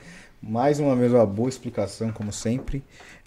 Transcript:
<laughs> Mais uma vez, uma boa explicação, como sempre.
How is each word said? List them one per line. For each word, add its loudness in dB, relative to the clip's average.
<laughs> -20
Mais 0
uma 2
vez, 4
uma 8
boa 0
explicação, -6
como -6
sempre. -4